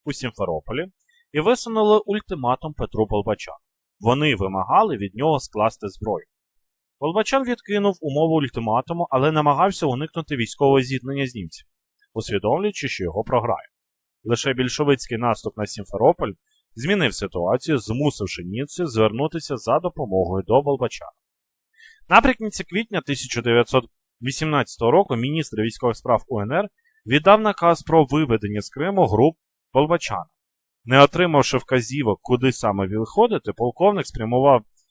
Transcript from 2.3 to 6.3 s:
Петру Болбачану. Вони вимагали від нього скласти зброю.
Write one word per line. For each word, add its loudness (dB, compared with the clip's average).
Петру -4
Болбачану. -4
Вони 2
вимагали 0
від -8
нього 0
скласти -4
зброю. -6